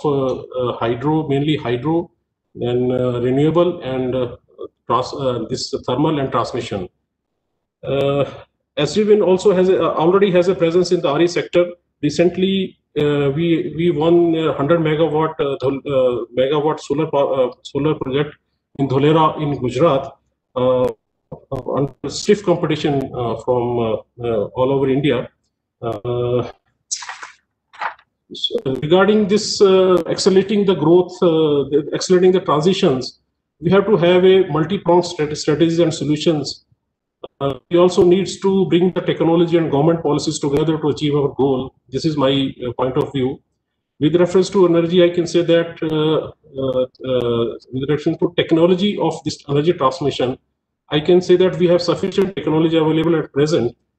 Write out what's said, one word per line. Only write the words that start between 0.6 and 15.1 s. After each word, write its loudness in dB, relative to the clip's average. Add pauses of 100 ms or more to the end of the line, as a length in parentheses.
hydro, -2
mainly -2
hydro, -4 (440)
then, -2
uh, -2
renewable 0
and, -4
uh, -4 (500)
trans-, -2
uh, -4
this -8 (140)
thermal 0
and -4
transmission. -4 (960)
Uh, -2 (520)
S -2
J 2
Wind 4
also 2
has 2
a, 2
uh, 0
already 2
has 2
a 2
presence 0
in 0
the 0
R 0
E 2
sector. 0 (360)
Recently, 0 (220)
uh, 0
we, -2
we 0
won 2
a -2
hundred 0
megawatt, 0